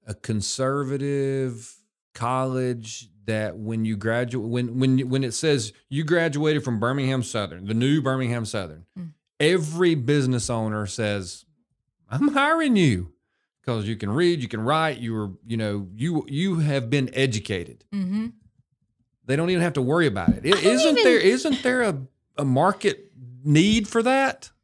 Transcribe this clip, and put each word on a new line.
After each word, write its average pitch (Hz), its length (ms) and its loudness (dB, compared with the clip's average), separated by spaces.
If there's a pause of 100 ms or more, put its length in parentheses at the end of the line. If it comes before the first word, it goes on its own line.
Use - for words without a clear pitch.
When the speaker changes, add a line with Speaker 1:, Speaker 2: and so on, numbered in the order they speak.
Speaker 1:
a 110 80 -8 (600)
conservative 135 1000 -4 (380)
college 123 960 -4 (160)
that 107 320 -4
when 110 280 -4
you 110 120 -2
gradu-, 117 500 -2
when, 120 320 -2
when, 131 300 2
when 135 140 0
it 113 100 -4
says 135 400 0 (160)
you 143 140 -4
graduated 151 600 2
from 120 160 -2
Birmingham 131 440 0
Southern, 95 420 -6
the 107 80 -4
new 139 280 2
Birmingham 123 440 -2
Southern, 87 400 -8 (120)
Speaker 2:
Mm. 170 160 -12 (260)
Speaker 1:
every 165 560 2
business 127 540 0
owner 107 360 -2
says, 101 600 -6 (640)
"I'm 160 200 0
hiring 285 460 2
you 110 380 2 (520)
'cause 113 220 -4
you 110 80 -4
can 101 160 -6
read, 170 320 0
you 113 40 -6
can 110 140 -6
write, 147 380 0
you 113 140 -6
were, 107 180 -4 (140)
you 113 120 -4
know, 104 380 -4
you, 151 320 -2
you 165 320 -2
have 139 300 0
been 135 240 0
educated." 104 680 -4 (100)
Speaker 2:
Mm-hmm. 202 340 -4 (1000)
Speaker 1:
They 131 100 0
don't 170 140 0
even 180 140 2
have 165 100 0
to 139 80 -2
worry 156 260 2
about 98 220 2
it. - 160 0
I, 147 40 2
Speaker 3:
I - 20 6
don't - 120 4
Speaker 1:
isn't 254 360 6
Speaker 3:
even 226 40 4
Speaker 1:
there, 240 160 6
isn't 254 440 2
there 254 180 0
a, 190 160 0 (400)
a 143 80 -2
market 156 640 0 (320)
need 196 440 4
for 226 160 0
that? 269 480 0 (120)